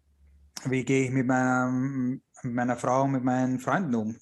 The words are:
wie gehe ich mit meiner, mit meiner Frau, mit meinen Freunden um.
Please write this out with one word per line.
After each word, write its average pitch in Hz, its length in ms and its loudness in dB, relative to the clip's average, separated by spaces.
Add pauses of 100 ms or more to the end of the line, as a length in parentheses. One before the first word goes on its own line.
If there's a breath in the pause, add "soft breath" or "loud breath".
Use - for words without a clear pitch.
(680)
wie 127 160 -2
gehe 135 180 2
ich 127 80 -2
mit 131 160 0
meiner, 127 420 2
mit 127 840 -4
meiner 123 240 0
Frau, 131 280 2
mit 135 180 0
meinen 127 360 0
Freunden 139 360 0
um. 110 260 -4